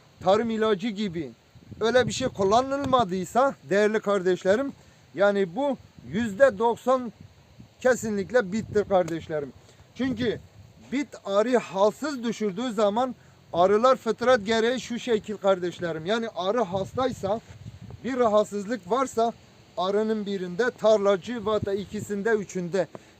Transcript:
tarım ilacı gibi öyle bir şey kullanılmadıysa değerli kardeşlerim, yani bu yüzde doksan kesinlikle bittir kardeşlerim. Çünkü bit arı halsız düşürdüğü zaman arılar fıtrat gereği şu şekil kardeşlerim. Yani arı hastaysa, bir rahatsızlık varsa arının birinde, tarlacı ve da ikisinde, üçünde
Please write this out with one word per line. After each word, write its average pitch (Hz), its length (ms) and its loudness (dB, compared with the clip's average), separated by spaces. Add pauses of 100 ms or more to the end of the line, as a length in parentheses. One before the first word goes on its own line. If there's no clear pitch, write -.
(240)
tarım 214 260 2
ilacı 220 380 0
gibi 180 440 -6 (500)
öyle 240 260 2
bir - 40 -4
şey 262 160 -2
kullanılmadıysa 240 1300 2 (140)
değerli 208 300 2
kardeşlerim, 202 720 0 (420)
yani 196 400 2
bu 269 220 -2 (300)
yüzde 214 500 2
doksan 240 560 0 (680)
kesinlikle 214 680 0
bittir 208 320 0
kardeşlerim. 160 720 -2 (420)
Çünkü 233 440 -2 (520)
bit 277 160 -2 (180)
arı 214 320 2
halsız 214 640 0
düşürdüğü 214 500 -4
zaman 220 420 0 (380)
arılar 208 420 6
fıtrat 233 500 2
gereği 226 360 2
şu 233 180 -8
şekil 214 380 -2
kardeşlerim. 175 680 -2
Yani 226 300 -2
arı 190 260 0
hastaysa, 196 800 -4 (640)
bir 254 140 -4
rahatsızlık 208 720 0
varsa 233 400 0 (460)
arının 208 480 0
birinde, 190 460 -2
tarlacı 202 720 2
ve 214 200 0
da 202 80 -2
ikisinde, 202 560 -4
üçünde 185 580 -2 (320)